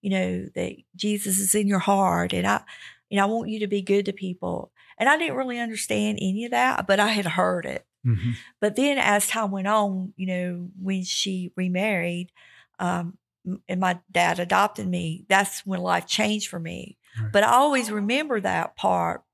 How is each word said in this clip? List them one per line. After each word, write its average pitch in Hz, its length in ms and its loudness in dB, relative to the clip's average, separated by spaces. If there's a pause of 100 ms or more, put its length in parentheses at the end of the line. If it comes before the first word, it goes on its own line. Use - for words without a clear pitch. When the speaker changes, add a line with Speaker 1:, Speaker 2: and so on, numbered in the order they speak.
Speaker 1:
you 202 80 -4
know, 185 360 0 (100)
that - 200 -6 (200)
Jesus 202 440 -2
is 196 160 0
in 208 120 2
your 202 120 2
heart. 180 540 2
And 180 120 -2
I, 202 160 2 (480)
you 202 80 0
know, 196 60 4
I - 20 4
want 220 240 -2
you 214 100 -6
to 208 80 -2
be 202 140 0
good 196 240 2
to 196 80 -4
people." 180 580 -6 (260)
And 240 120 2
I 302 80 6
didn't 311 200 -2
really 254 220 -4
understand 214 640 -2
any 196 240 -2
of 233 60 -6
that, 247 340 2
but 196 140 4
I 208 80 4
had 214 180 0
heard 180 400 0
it. 135 200 -8 (200)
Speaker 2:
Mm-hmm. 117 260 2 (300)
Speaker 1:
But 208 140 0
then 277 240 2
as 202 280 4
time 220 220 -2
went 190 180 -2
on, 202 500 0
you 185 100 -4
know, 180 420 -4 (100)
when 190 240 -2
she 185 520 -4
remarried, 180 760 0 (460)
um, 175 400 -4 (300)
m-, 190 200 -8
and 185 120 -4
my 180 200 0 (120)
dad 175 280 2
adopted 190 480 0
me, 175 420 -4
that's 196 360 2
when 190 160 -4
life 180 240 0
changed 214 440 -2
for 180 100 -10
me. 165 380 -12 (220)
Speaker 2:
Right. - 120 -4
Speaker 1:
But 202 120 4
I 117 100 6
always 262 360 4
remember 226 520 -2
that 180 340 -2
part 175 480 0 (100)